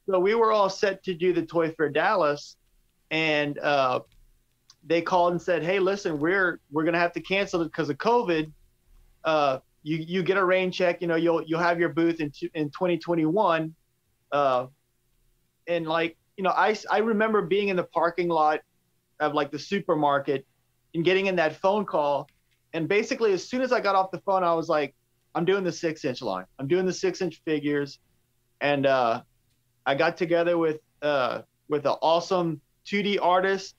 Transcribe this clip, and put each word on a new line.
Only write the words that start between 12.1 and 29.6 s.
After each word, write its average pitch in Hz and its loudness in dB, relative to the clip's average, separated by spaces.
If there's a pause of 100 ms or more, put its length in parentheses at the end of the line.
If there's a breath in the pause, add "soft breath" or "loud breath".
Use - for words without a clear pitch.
in, 147 -4 (220)
in 151 -2
twenty 175 -2
twenty-one." 165 0 (580)
Uh, 131 2 (1000)
and, 165 -2
like, 165 -2 (200)
you 190 -4
know, 180 2
I, 208 2 (160)
I 196 2
remember 220 2
being 196 0
in 190 -2
the 175 0
parking 170 -2
lot 156 2 (640)
of, 151 0
like, 147 0
the 151 -10
supermarket 143 -2 (480)
and 165 -2
getting 190 2
in 185 0
that 156 0
phone 196 0
call. 147 -2 (460)
And 160 -2
basically, 220 0
as 175 -4
soon 254 -4
as 247 -2
I 226 2
got 196 0
off 190 2
the 170 -8
phone, 190 0
I 170 2
was 165 -2
like, 151 0 (400)
"I'm 165 -2
doing 190 2
the 175 -2
six-inch 151 -6
line. 92 -4 (140)
I'm - -6
doing 180 2
the 180 0
six-inch 180 -4
figures." 147 -2 (600)
And, 139 0
uh, 123 2 (640)